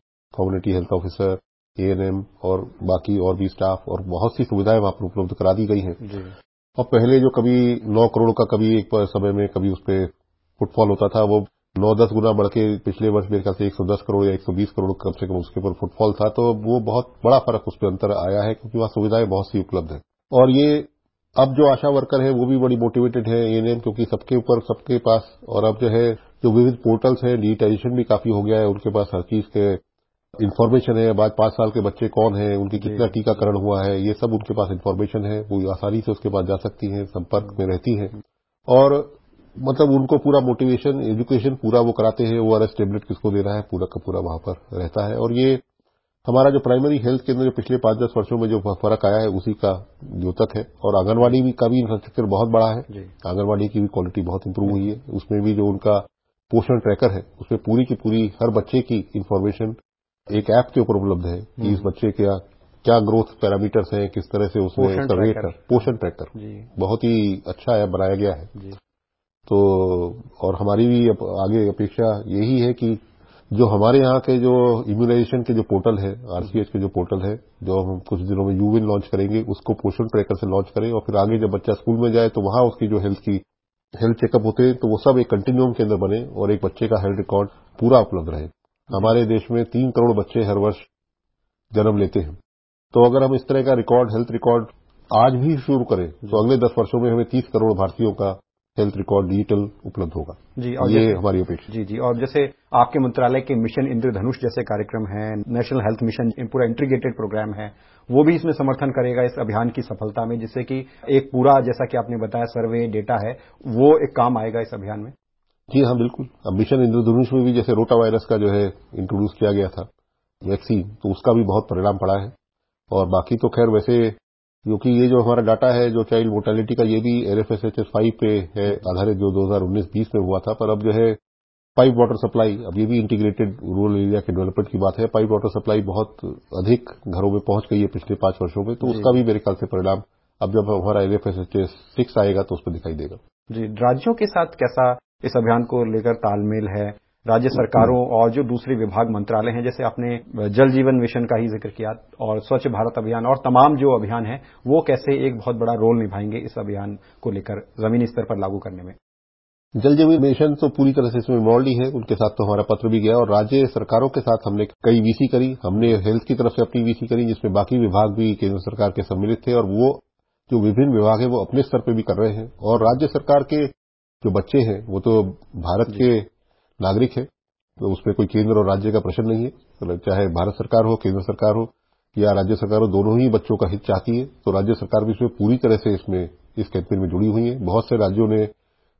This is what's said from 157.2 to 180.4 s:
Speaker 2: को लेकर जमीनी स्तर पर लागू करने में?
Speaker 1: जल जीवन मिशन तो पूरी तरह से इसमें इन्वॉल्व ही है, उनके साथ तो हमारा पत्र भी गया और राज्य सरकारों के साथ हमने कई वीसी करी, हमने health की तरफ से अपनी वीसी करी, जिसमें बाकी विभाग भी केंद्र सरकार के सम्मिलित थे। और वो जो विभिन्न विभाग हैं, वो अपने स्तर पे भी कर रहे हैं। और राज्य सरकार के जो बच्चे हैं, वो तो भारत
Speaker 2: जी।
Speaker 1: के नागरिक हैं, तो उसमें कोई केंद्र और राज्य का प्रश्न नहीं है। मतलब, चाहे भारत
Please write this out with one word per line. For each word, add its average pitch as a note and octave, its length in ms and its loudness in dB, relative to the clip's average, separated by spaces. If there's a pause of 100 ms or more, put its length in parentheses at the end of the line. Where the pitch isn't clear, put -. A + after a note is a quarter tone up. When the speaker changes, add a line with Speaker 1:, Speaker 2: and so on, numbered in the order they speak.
Speaker 2:
को A#2 100 -4
लेकर G2+ 480 -10
जमीनी A2+ 260 2
स्तर A#2 180 -6
पर G#2 140 -4
लागू G2 220 -6
करने F#2 240 -14
में? F#2 100 -18 (840)
Speaker 1:
जल C3+ 180 4
जीवन D#3 260 6
मिशन C#3 340 4
तो C#3+ 140 0
पूरी C#3 240 2
तरह C3 160 2
से A#2+ 80 -4
इसमें A#2+ 200 0
इन्वॉल्व A#2 300 4
ही C3 60 2
है, B2+ 180 0
उनके A#2+ 240 -4
साथ G#2+ 140 2
तो G#2 160 -2
हमारा G#2 180 0
पत्र A2+ 240 0
भी A2 120 2
गया G#2+ 180 2
और A#2 120 2
राज्य G#2+ 360 2
सरकारों A#2 440 0
के C3+ 120 -4
साथ A2+ 160 2 (100)
हमने G#2 180 -2
कई A#2 360 2
वीसी A2+ 260 2
करी, C3 380 0
हमने A2 300 2
health G#2+ 280 0
की C3 120 -2
तरफ A#2 160 0
से B2 100 -2
अपनी A#2 220 0
वीसी A#2 240 -2
करी, A#2+ 180 0
जिसमें G#2+ 280 -4
बाकी G#2 240 0
विभाग G#2 380 2
भी A2 200 0
केंद्र G2 240 -2
सरकार G#2 300 -4
के - 120 -4
सम्मिलित G2+ 460 -2
थे। B2 60 0
और A#2 120 2
वो A#2 360 0 (500)
जो A#2 100 2
विभिन्न A#2 340 2
विभाग G#2+ 260 4
हैं, B2+ 60 0
वो A#2+ 180 -2
अपने C3+ 160 -2
स्तर B2 180 -2
पे A#2+ 140 -2
भी A2+ 80 -2
कर G2+ 220 -2
रहे A2 100 0
हैं। A2 180 -10 (100)
और A2 180 2
राज्य B2+ 280 2
सरकार C#3+ 360 0
के D3 240 -2 (560)
जो A2 80 0
बच्चे G2+ 280 0
हैं, A2 260 -2
वो G2 140 -6
तो A2 240 4 (320)
भारत F2 340 -2
Speaker 2:
जी। G2+ 100 -12
Speaker 1:
के A#2+ 420 0 (400)
नागरिक G#2 360 0
हैं, B2+ 80 -6 (540)
तो G2+ 120 -2
उसमें G2 240 -2
कोई G#2 100 2
केंद्र G#2+ 260 0
और G#2 180 2
राज्य G2 220 -2
का G#2+ 80 2
प्रश्न G2 260 -4
नहीं A2+ 200 -2
है। C#3 60 -8 (320)
मतलब, F2 140 -6
चाहे G2 280 -2
भारत F2+ 280 -2